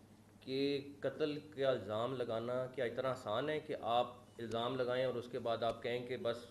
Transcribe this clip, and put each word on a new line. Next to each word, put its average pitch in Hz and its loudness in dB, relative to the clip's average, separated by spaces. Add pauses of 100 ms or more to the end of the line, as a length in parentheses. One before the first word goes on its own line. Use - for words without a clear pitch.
(420)
कि 139 2 (240)
कत्ल 147 0 (200)
का 135 4
इल्ज़ाम 113 0
लगाना 120 0
क्या 127 0
इतना 127 0
आसान 120 0
है 151 0
कि 147 -6
आप 120 2 (240)
इल्ज़ाम 117 0
लगाएं 127 2
और 120 0
उसके 120 -4
बाद 113 0
आप 113 0
कहें 123 0
कि 127 -2
बस 117 -2